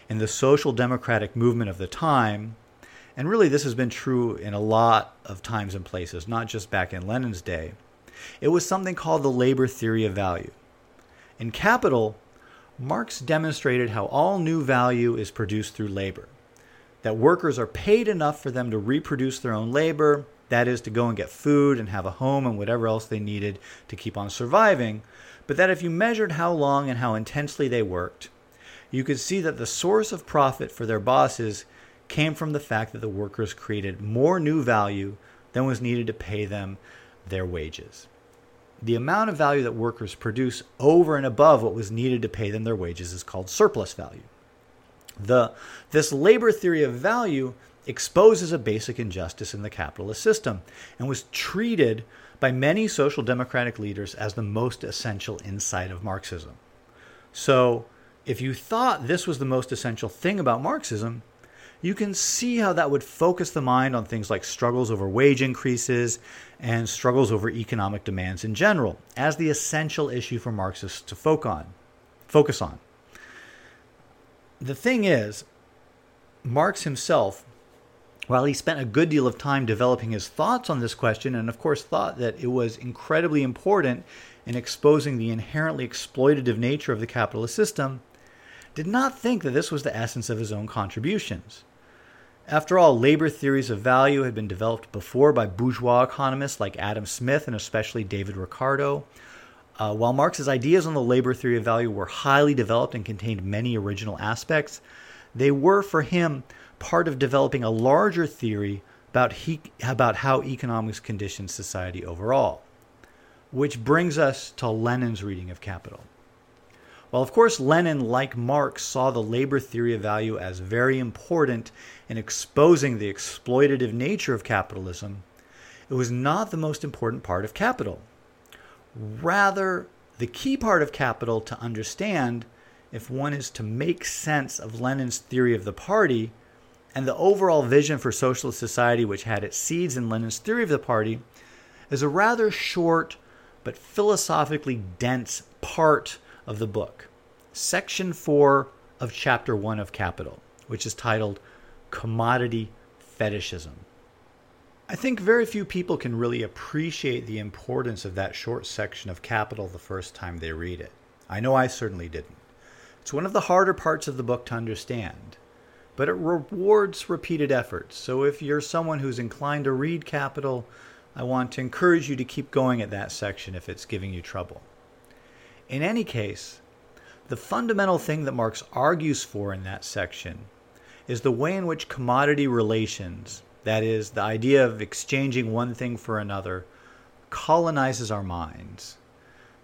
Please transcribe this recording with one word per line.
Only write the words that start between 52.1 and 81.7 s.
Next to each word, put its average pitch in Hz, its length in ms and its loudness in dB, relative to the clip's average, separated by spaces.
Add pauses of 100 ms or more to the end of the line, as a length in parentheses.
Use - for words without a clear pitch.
by 131 140 2
many 156 340 2
social 143 360 0
democratic 123 560 -2
leaders 101 360 -8
as 104 200 -6
the 113 80 -4
most 110 420 -2
essential 104 600 -8
insight 95 460 -6
of 90 140 -10
Marxism. 90 480 -8 (800)
So, 123 540 4 (400)
if 123 140 -4
you 131 120 -2
thought 220 540 0
this 170 200 0
was 151 120 -4
the 135 60 -4
most 131 280 0
essential 113 360 -4
thing 196 300 -2
about 127 220 2
Marxism, 117 600 -4 (640)
you 190 80 0
can 202 200 -2
see 240 420 -2
how 202 160 4
that 156 180 2
would 139 140 2
focus 175 460 2
the 156 100 -2
mind 131 340 4
on 113 100 0
things 110 240 -6
like 98 140 -2
struggles 120 480 0
over 98 180 0
wage 127 320 6
increases 123 800 0 (400)
and 117 300 -2
struggles 123 420 2
over 107 180 0
economic 104 540 -4
demands 92 400 -4
in 110 140 -4
general 160 420 2 (180)
as 143 200 0
the 160 140 0
essential 151 600 -2
issue 120 300 -4
for 123 100 -6
Marxists 98 520 -6
to - 120 -14
foc-, 156 320 2
on, 85 200 -4 (600)
focus 143 340 4
on. 87 200 -6 (1800)
The 135 140 -6
thing 233 300 2
is, 110 400 2 (1000)
Marx 151 400 0
himself, 131 600 0 (840)
while 127 200 4
he 143 60 2
spent 147 280 -2
a 131 40 -4
good 139 240 2
deal 143 200 4
of 117 100 -2
time 139 260 0
developing 117 460 2
his 107 160 -4
thoughts 233 420 -2
on 143 120 0
this 117 160 -4
question, 123 400 0
and 113 120 -2
of 117 120 -10
course 151 240 0